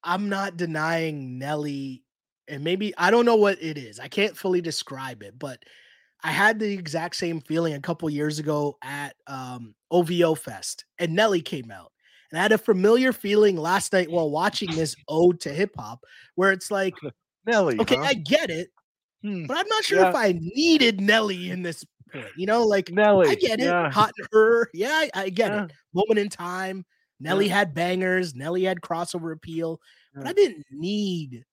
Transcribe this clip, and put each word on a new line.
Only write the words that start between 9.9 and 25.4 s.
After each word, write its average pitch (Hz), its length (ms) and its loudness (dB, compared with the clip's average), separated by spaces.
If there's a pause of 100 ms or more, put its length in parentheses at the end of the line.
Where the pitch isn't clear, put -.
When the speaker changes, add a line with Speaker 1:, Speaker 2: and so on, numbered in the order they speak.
Speaker 1:
O 175 100 6
V 170 220 2
O 160 120 4
Fest, - 500 -14 (120)
and 170 160 -2
Nelly 196 280 2
came 131 300 -10
out. - 200 -20 (400)
And 160 80 -4
I - 20 0
had 208 100 4
a 214 60 6
familiar 226 560 4
feeling 208 440 4
last 170 360 -2
night 180 180 2
while 165 200 0
watching 180 440 -2
this 160 260 -2
Speaker 2:
<laughs> - 60 -18
Speaker 1:
ode 170 340 4
to - 80 -8
hip 170 280 -2
hop, 113 260 -14 (320)
where 190 160 4
it's 190 200 -2
like, 196 240 -2 (260)
Speaker 2:
<laughs> - 240 -20
Nelly, 190 340 2
Speaker 1:
okay, 226 160 2
Speaker 2:
huh? - 80 -4
Speaker 1:
I 277 120 2
get 220 340 0
it, 160 200 -8 (540)
Speaker 2:
Hmm. 196 220 -6
Speaker 1:
but 262 120 -4
I'm 392 100 -4
not 440 160 -2
sure - 240 2
if 359 60 2
Speaker 2:
Yeah. 285 60 0
Speaker 1:
I 214 200 2
needed 233 640 2
Nelly 196 500 0
in 180 100 -6
this 170 240 -10 (260)
point, 127 140 -14 (120)
you 180 100 -6
know, 226 160 2
like, 202 280 2
I - 40 -10
Speaker 2:
Nelly, 190 400 6
Speaker 1:
get 220 240 0
it, - 60 2
Speaker 2:
yeah. 170 260 2
Speaker 1:
Hot 208 260 4
in 202 140 -12
Her, 226 420 6
yeah, 196 180 -4
I, 311 220 0
I 190 160 -4
get 190 240 0